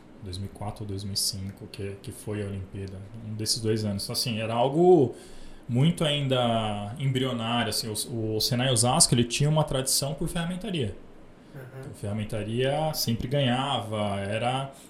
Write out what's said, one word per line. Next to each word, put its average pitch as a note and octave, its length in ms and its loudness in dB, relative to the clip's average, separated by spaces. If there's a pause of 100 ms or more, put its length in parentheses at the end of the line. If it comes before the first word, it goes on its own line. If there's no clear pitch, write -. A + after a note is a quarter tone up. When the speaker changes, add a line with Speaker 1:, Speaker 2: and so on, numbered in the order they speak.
(220)
Speaker 1:
dois F2+ 160 -10
mil G2 140 -6
e - 40 -18
quatro G#2+ 260 -8
ou G2+ 60 -8
dois G2 160 -6
mil G2 100 -6
e - 20 -4
cinco, G2 520 -4
que, G2 240 -8 (100)
que - 80 -12
foi G#2 320 -6
a G2+ 40 -4
Olimpíada. F#2+ 520 -8 (300)
Um G#2+ 60 -8
desses A2 260 -2
dois A2 240 2
anos. G2 180 0
Então, - 100 -8
assim, A2 280 -2
era A2 140 -2
algo C#3+ 600 6 (540)
muito D3 360 4
ainda A#2 960 2
embrionário, A#2+ 720 0
assim, A2+ 180 -2 (220)
o, A2 260 -2
o G#2+ 40 0
Senai B2+ 320 2
Osasco, B2+ 420 6
ele A#2 100 8
tinha C#3+ 240 0
uma D#3 140 4
tradição C#3 520 0
por F3 140 -4
ferramentaria. F3 680 -4 (580)
Speaker 2:
Aham. C3 100 -14 (160)
Speaker 1:
Então, B2 140 -12
ferramentaria A2+ 1000 -2
sempre A#2 340 -2
ganhava, A#2+ 920 0
era, A#2+ 500 -2 (200)